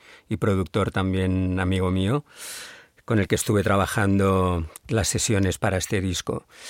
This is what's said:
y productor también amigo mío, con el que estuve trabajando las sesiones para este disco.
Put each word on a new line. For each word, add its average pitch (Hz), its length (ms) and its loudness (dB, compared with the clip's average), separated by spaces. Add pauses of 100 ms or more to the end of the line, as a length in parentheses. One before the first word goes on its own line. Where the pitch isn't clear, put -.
(300)
y 110 80 -2
productor 98 520 0
también 92 680 0
amigo 92 300 0
mío, 98 340 0 (800)
con 113 140 2
el 95 100 2
que 110 60 0
estuve 104 280 2
trabajando 98 1040 2 (220)
las 113 180 0
sesiones 98 520 0
para 95 180 0
este 95 240 -2
disco. - 460 -4 (240)